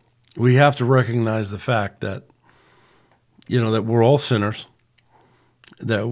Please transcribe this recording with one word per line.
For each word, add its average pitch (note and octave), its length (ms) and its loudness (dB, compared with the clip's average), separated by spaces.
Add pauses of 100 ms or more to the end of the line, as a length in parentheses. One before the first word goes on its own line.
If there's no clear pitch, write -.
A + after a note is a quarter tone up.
(360)
we B2 200 4
have C#3+ 200 4
to B2 80 -4
recognize A2+ 640 0
the G2+ 80 -10
fact G#2+ 440 -4
that, G2 220 -10 (1200)
you B2 120 0
know, A2+ 120 0
that A2 100 0
we're A2+ 220 2
all C#3 140 6
sinners, A2 480 -4 (1120)
that, A2 200 -2 (120)